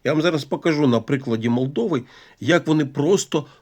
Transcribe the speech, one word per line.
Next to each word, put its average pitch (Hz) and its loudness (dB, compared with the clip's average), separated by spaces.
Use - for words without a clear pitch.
Я 131 0
вам 156 0
зараз 160 0
покажу 156 0
на 117 4
прикладі 117 -2
Молдови, 135 -2
як 165 2
вони 156 2
просто 143 -2